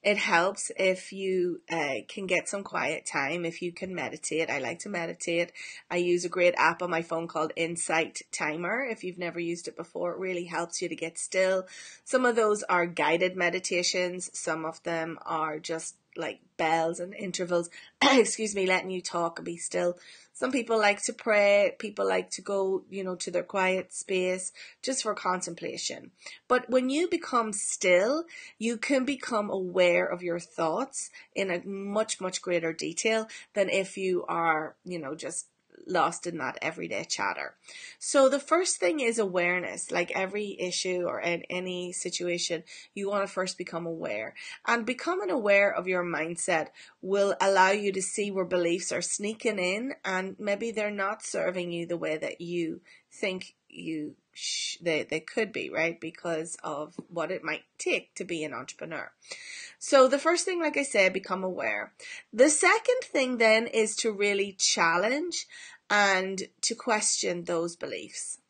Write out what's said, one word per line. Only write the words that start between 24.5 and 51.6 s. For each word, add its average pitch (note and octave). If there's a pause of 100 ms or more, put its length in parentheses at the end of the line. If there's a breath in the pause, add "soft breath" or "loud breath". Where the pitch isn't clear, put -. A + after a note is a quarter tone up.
just C4
for G#3+
contemplation. - (380 loud breath)
But B3
when B3+
you D#4
become A#3
still, G#3 (340 loud breath)
you A3+
can C4
become A#3
aware F3+
of F3+
your F3
thoughts E3+ (240 loud breath)
in G3
a F3
much, G3+
much F#3
greater E3
detail A3 (240 loud breath)
than G3
if F#3+
you F#3
are, E3
you F3+
know, D3
just - (400)
lost E3+
in E3+
that B2+
everyday E3+
chatter. F2 (440 loud breath)
So C4+
the C4+
first F4
thing E4+
is A#3
awareness. F3
Like F3
every G3
issue F3+
or A#2+
in E3+
any F3+
situation, F3 (300 loud breath)
you G3+
wanna G3+
first F#3
become E3+
aware. D#3 (320 loud breath)
And A#3
becoming F4+
aware G3+
of F3+
your F3+
mindset E3 (320 loud breath)
will G3
allow F#3+
you G#3
to F#3+
see G#3
where F#3+
beliefs F3
are D3
sneaking G#3
in G3+ (100)
and F#3+
maybe G#3
they're G#3
not G3+
serving F3